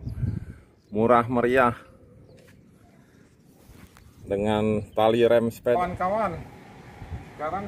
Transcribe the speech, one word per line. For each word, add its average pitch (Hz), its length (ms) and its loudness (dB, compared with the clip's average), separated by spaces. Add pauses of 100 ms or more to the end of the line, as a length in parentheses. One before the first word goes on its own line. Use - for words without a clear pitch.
(960)
murah 117 320 4
meriah, 123 480 2 (2500)
dengan 107 560 0 (160)
tali 113 320 4
rem 117 240 2
sepeda. 120 240 -2
Kawan-kawan, 180 640 -4 (960)
sekarang 165 320 -8